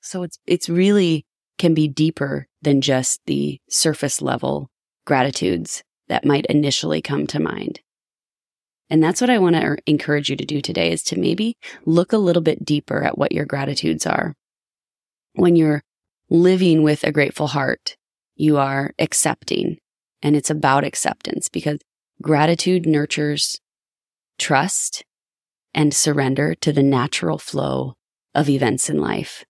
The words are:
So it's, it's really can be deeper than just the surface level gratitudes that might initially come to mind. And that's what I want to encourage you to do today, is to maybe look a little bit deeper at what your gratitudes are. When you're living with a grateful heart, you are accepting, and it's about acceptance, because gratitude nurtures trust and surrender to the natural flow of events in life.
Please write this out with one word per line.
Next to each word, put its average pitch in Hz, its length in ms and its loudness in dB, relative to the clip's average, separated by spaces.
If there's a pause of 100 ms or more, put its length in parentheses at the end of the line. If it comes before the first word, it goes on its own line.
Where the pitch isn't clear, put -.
So 180 220 -8
it's, - 240 -12
it's - 220 -2
really 180 560 2 (340)
can 170 140 4
be 156 140 2
deeper 143 600 -2 (140)
than 143 200 2
just 131 440 0
the 143 340 -4 (100)
surface - 520 -2
level 135 480 -4 (360)
gratitudes 127 760 -2 (240)
that - 180 -2
might 143 220 2
initially 151 540 0
come 143 260 -4
to 147 120 -6
mind. - 420 -6 (1080)
And 156 140 4
that's 165 180 0
what 247 80 2
I 247 80 4
want 175 180 4
to 147 300 0
encourage 147 440 0
you 139 80 -2
to 147 80 -6
do 147 160 -4
today, 170 300 -2
is 165 120 -4
to - 160 -4
maybe 220 380 -2 (280)
look 170 260 2
a 226 60 2
little 175 240 2
bit 160 240 -2
deeper 147 380 -2
at - 140 -2
what - 160 -2
your 151 120 -2
gratitudes 143 600 -4
are. - 260 -2 (1000)
When 175 220 4
you're 151 280 2 (460)
living 175 520 4
with 151 220 2
a - 80 0
grateful 147 360 0
heart, 131 500 -4 (380)
you 151 220 2
are 135 400 -2
accepting, - 800 -2 (460)
and 147 120 4
it's 143 140 -2
about 143 360 2
acceptance, - 640 -6
because 151 300 -4 (420)
gratitude 165 680 2
nurtures 147 720 -2 (800)
trust - 640 -2 (680)
and 151 200 2
surrender 143 600 0
to - 160 -2
the 147 100 2
natural 139 560 0
flow 135 560 -6 (400)
of 143 160 2
events 131 400 0
in 76 100 -2
life. - 500 -6